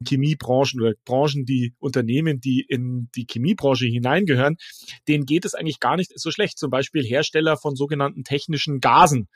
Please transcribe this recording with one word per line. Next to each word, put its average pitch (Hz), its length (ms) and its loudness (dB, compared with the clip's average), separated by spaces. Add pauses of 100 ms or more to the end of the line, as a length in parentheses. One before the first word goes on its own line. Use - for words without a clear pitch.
Chemiebranchen 135 720 0
oder 113 140 2 (100)
Branchen, 139 400 0
die 123 360 0
Unternehmen, 135 600 0
die 127 260 -2
in 123 480 -4
die 120 160 -8
Chemiebranche 131 580 0
hineingehören, 135 680 2 (540)
denen 147 160 2
geht 156 180 0
es 208 100 -6
eigentlich - 280 -6
gar 135 160 0
nicht 185 180 -4
so - 140 -8
schlecht. - 300 -4
Zum 147 100 -4
Beispiel 135 340 0
Hersteller 151 540 2
von 143 180 -4
sogenannten 143 480 -2
technischen 143 580 -4
Gasen. 131 540 6